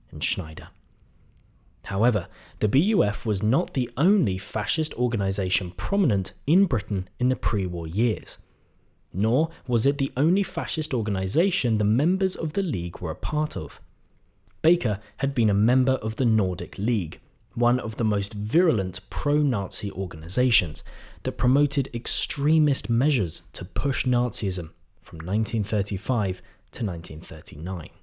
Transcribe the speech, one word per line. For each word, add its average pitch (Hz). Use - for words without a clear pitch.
and 78
Schneider. 80
However, 101
the 107
B 127
U 196
F 104
was 101
not 117
the 123
only 147
fascist -
organisation 98
prominent 120
in 185
Britain 95
in 123
the 127
pre-war 90
years, 98
nor 117
was 117
it 143
the 135
only 170
fascist -
organisation 110
the 104
members 180
of 156
the 196
League 90
were 85
a 78
part 151
of. 80
Baker 151
had 139
been 113
a 101
member 123
of 110
the 135
Nordic 95
League, 98
one 120
of 110
the -
most 104
virulent 107
pro-Nazi 139
organisations 92
that 127
promoted 139
extremist 147
measures 120
to -
push -
Nazism 107
from -
nineteen 104
thirty-five 101
to -
nineteen 82
thirty-nine. 82